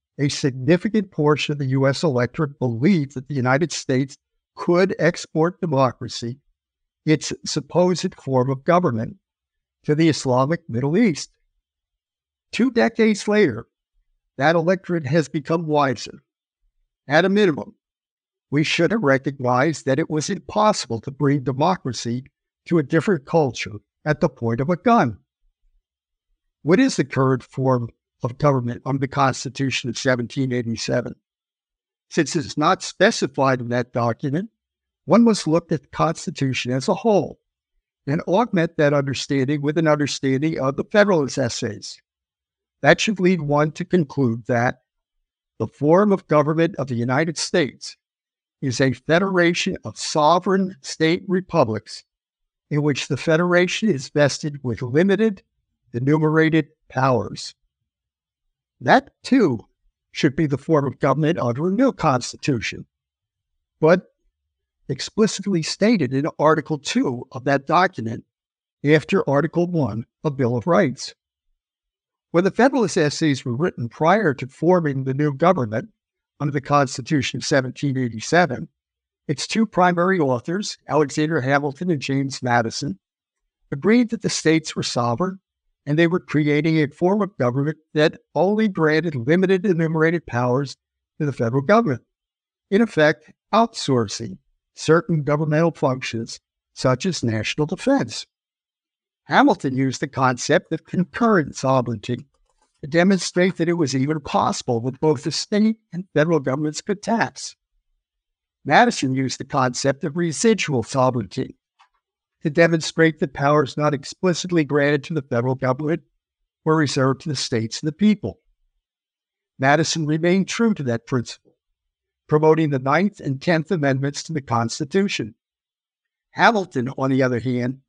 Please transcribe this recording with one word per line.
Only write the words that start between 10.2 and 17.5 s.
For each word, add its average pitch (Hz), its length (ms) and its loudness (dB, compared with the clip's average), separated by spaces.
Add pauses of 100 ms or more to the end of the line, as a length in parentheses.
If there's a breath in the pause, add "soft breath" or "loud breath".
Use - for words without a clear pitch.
Middle 139 280 -2
East. 214 340 0 (1200)
Two 254 180 0
decades 220 580 0
later, 170 380 2 (720)
that 151 180 2
electorate 170 500 -2
has 151 220 0
become 165 380 -4
wiser. 143 560 -2 (840)
At 156 180 2
a 196 40 2
minimum, 190 460 0 (760)